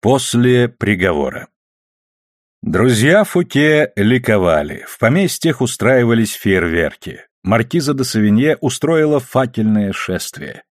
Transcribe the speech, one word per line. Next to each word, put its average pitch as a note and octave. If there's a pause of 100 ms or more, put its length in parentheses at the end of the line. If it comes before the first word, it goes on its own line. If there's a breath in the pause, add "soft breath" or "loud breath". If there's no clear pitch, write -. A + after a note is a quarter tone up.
После B2
приговора. F2+ (1120)
Друзья B2
Фуке D3+
ликовали, G2+
в -
поместьях E3
устраивались A#2
фейерверки. E2+ (200)
Маркиза B2
де C3+
Савинье A2+
устроила D3+
факельное A2
шествие. - (120)